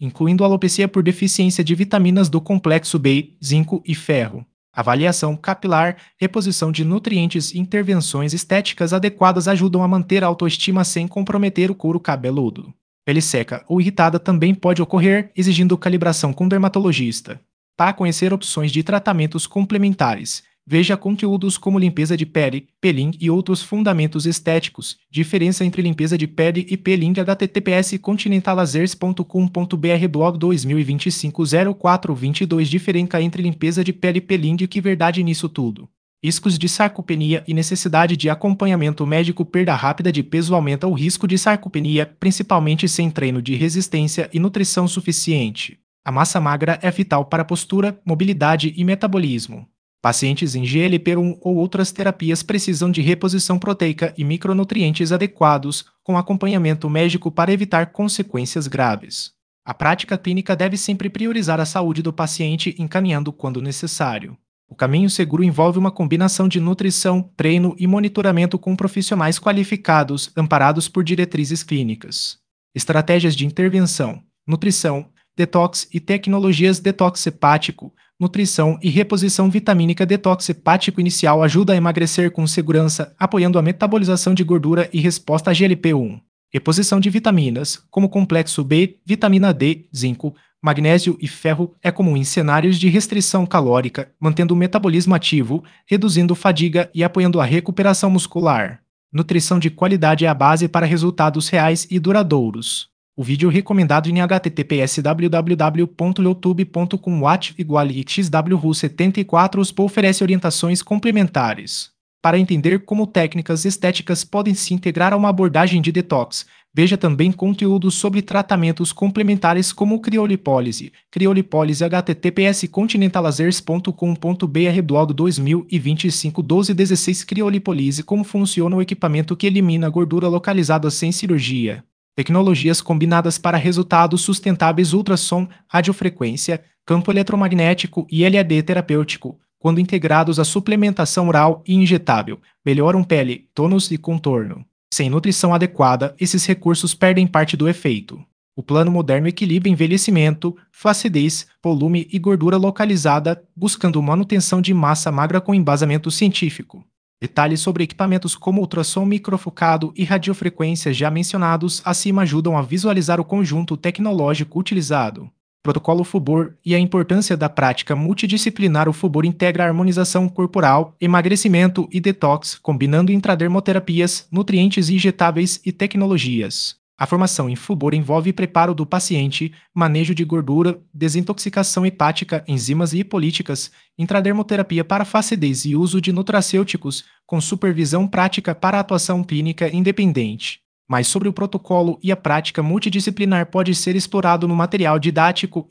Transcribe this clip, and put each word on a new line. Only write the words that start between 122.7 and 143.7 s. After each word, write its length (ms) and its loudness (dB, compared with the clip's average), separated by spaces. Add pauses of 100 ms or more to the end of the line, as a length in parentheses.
ponto 320 -4
com 240 -2
ponto 320 -2
B 160 0
R 180 2
blog 320 2
dois 240 0
mil 320 0
e 80 -2
vinte 300 0
e 40 2
cinco, 300 -4
doze 320 2
dezesseis 520 0
Criolipólise. 760 -2
Como 220 -2
funciona 540 0
o 40 2
equipamento 540 -2
que 120 -4
elimina 400 2
a 20 0
gordura 400 0
localizada 600 0
sem 220 -2
cirurgia? 720 -2 (340)
Tecnologias 640 2
combinadas 560 0
para 180 -2
resultados 640 2
sustentáveis: 720 0
ultrassom, 560 0 (220)
radiofrequência, 920 -2 (240)
campo 240 0
eletromagnético 1000 0
e 140 4
L 100 4
E 80 4
D 180 2
terapêutico, 800 -2 (180)
quando 220 2
integrados 580 2
à 60 2
suplementação 880 0
oral 360 2
e 100 0
injetável, 640 2 (240)
melhoram 400 2
pele, 480 0
tônus 360 0